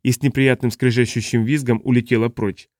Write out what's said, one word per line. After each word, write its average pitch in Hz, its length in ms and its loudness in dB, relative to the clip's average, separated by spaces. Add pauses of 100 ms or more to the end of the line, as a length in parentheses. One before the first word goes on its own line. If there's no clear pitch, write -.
и 127 80 2
с - 100 -4
неприятным 131 480 0
скрежещущим 117 760 0
визгом 123 400 -2
улетела 120 420 0
прочь, 107 400 -6 (120)